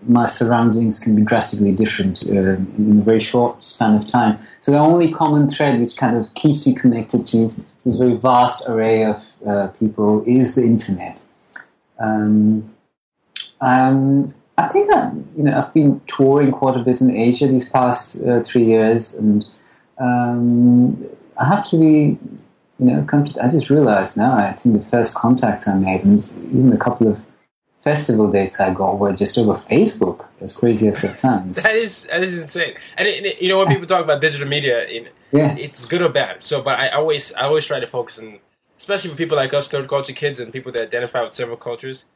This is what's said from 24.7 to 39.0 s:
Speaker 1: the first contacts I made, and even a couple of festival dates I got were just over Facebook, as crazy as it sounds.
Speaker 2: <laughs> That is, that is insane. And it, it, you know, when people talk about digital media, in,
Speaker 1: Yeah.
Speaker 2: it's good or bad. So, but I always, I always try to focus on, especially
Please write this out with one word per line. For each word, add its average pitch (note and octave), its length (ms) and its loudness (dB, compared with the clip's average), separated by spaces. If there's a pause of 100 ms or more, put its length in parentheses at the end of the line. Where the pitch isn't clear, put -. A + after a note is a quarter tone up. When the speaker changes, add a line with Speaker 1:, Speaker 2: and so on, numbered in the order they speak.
Speaker 1:
the - 80 -2
first A#2+ 320 0
contacts A#2 520 0
I F#2+ 100 0
made, F#2 260 -2
and G#2 180 4 (300)
even B2+ 200 4
a G#2+ 40 2
couple A#2 320 0
of G#2 160 -4 (560)
festival B2+ 480 0
dates F#2+ 320 -2
I F#2+ 140 0
got F#2+ 240 -2
were G2+ 140 0
just F#2+ 260 -2
over G#2+ 140 2
Facebook, - 760 -2 (140)
as F#2+ 160 -10
crazy A2 320 2
as - 160 -2
it - 140 -8
sounds. F#2+ 440 -2
Speaker 2:
<laughs> - 0 -
That A3 140 2
is, A3+ 340 -4
that F3+ 120 -2
is F3+ 140 -6
insane. D#3+ 380 -8 (240)
And G3 80 -2
it, G3 180 -4
it, F#3+ 160 -6
you F3+ 80 0
know, F#3+ 100 2
when F#3+ 100 2
people D#3 180 0
talk F3+ 180 0
about D3 160 0
digital C#3+ 280 -2
media, C#3 380 -2
in, A#2 220 -12 (240)
Speaker 1:
Yeah. C#3+ 240 2
Speaker 2:
it's - 300 -14
good F3 160 -2
or D#3+ 80 -2
bad. A#2+ 340 -6
So, C#3+ 160 -4
but B2+ 180 -4
I C3+ 120 -2
always, D3+ 440 -4
I B2+ 100 -4
always D3+ 200 0
try C3+ 160 -6
to A#2 60 -8
focus A#2+ 320 -10
on, A2 200 -20 (380)
especially F#3+ 340 -8